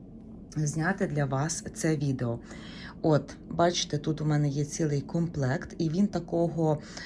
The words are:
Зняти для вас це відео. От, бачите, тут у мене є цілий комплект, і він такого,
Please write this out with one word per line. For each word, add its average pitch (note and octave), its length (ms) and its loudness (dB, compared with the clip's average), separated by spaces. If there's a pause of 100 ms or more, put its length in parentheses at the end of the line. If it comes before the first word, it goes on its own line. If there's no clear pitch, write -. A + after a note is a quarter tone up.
(580)
Зняти D#3+ 500 0
для D3 180 0
вас C#3 400 -2 (100)
це D#3+ 220 2
відео. B2+ 420 0 (640)
От, - 340 4 (140)
бачите, E3+ 480 2
тут D3+ 220 -2
у D3+ 40 -2
мене D3 240 4
є C#3+ 160 0
цілий D3 360 0
комплект, D3 800 -2
і E3 120 2
він F#3+ 160 6
такого, E3+ 720 2 (280)